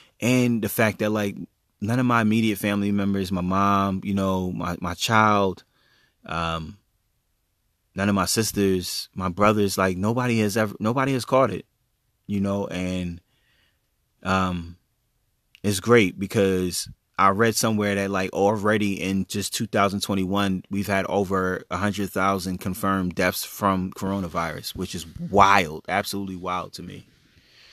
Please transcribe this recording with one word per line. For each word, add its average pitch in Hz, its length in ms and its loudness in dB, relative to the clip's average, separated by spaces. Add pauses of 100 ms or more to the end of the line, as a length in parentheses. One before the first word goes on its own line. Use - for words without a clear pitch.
(200)
and 120 420 2
the 104 60 -2
fact 110 300 0
that, 107 120 -2
like, 104 260 -2 (440)
none 113 200 0
of 123 60 2
my 117 160 4
immediate 110 360 2
family 101 320 0
members, 98 400 0
my 90 120 -2
mom, 98 600 2
you 98 120 -4
know, 95 360 0
my, 87 300 -6
my 87 140 -4
child, 104 680 2 (640)
um, 82 520 -6 (1200)
none 98 100 2
of 101 60 4
my 92 120 2
sisters, 98 840 0
my 92 160 -4
brothers, 101 480 2
like, 95 200 2
nobody 117 420 0
has 107 180 0
ever, 107 220 0
nobody 135 360 0
has 120 100 -2
caught 131 260 4
it, - 160 -8 (640)
you 101 120 -2
know, 101 280 -2
and, 90 520 -4 (1000)
um, 90 540 -2 (880)
it's 98 160 0
great 107 360 4
because 95 720 0 (300)
I 98 120 6
read 110 260 2
somewhere 104 400 0
that, 98 160 -2
like, 95 200 -2
already 101 720 2
in 95 240 0
just - 260 -6
two 113 140 -4
thousand 101 340 2
twenty-one, 98 720 -2
we've 101 160 -4
had 98 200 0
over 92 640 -2
a 90 40 -6
hundred 98 340 -2
thousand 95 480 -2
confirmed 95 580 -2
deaths 90 280 0
from 95 460 -2
coronavirus, 90 840 -6
which 90 180 -8
is 82 100 -8 (240)
wild, 98 600 4
absolutely 98 480 -4
wild 90 380 -6
to 85 100 -14
me. 95 200 -16 (680)